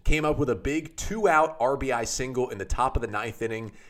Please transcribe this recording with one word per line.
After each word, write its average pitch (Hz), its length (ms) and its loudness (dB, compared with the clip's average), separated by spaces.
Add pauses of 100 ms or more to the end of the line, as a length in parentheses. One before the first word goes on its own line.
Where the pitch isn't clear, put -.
Came 151 200 4
up 151 140 2
with 139 120 2
a 117 40 2
big 151 420 -4
two-out 170 640 2
R 131 180 2
B 131 160 -2
I 117 120 0
single 127 460 -4
in 107 80 -8
the 98 60 -6
top 127 300 0
of 147 80 0
the 113 60 -4
ninth 107 340 -6
inning 113 300 -6 (180)